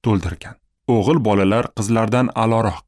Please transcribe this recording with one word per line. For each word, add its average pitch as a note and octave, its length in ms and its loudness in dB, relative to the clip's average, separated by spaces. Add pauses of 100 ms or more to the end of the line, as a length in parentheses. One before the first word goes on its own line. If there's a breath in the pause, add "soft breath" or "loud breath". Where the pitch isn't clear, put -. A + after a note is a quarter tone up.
to'ldirgan. F2+ 500 -2 (340)
O'g'il A#2+ 360 2
bolalar G2+ 400 2 (120)
qizlardan A2+ 500 0 (160)
a'loroq, A2+ 460 0